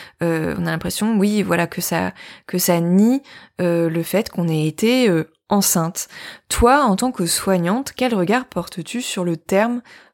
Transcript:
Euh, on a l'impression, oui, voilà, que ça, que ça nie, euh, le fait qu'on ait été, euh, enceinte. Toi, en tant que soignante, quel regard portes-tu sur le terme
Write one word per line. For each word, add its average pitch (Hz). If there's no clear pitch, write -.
Euh, 165
on 175
a 165
l'impression, 196
oui, 208
voilà, 170
que 175
ça, 185
que 185
ça 175
nie, 202
euh, 170
le 165
fait 190
qu'on 175
ait 156
été, 233
euh, 160
enceinte. 185
Toi, 262
en 208
tant 254
que 185
soignante, 190
quel 247
regard 202
portes-tu 180
sur 202
le 170
terme 233